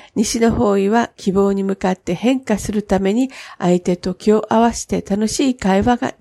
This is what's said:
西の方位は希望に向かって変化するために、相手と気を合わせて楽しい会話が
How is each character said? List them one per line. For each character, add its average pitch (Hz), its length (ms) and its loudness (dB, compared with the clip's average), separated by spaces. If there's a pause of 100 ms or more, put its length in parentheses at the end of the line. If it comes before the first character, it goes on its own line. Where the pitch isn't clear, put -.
(160)
西 226 240 -2
の 226 140 2
方 214 240 2
位 196 100 0
は 233 300 0
希 - 160 -2
望 196 180 2
に 196 120 -2
向 196 120 -2
か 185 160 -2
っ 190 60 -4
て - 180 -6
変 254 240 0
化 226 180 -2
す - 140 -8
る 202 100 -2
た 196 180 0
め 196 140 0
に、 262 160 0 (280)
相 180 240 2
手 180 160 -2
と 180 160 -6
気 - 180 0
を 214 220 0
合 226 80 4
わ 233 120 2
せ - 140 -12
て 180 200 -4
楽 208 200 0
し 269 220 0
い 254 60 -2
会 196 260 2
話 240 160 2
が - 240 -6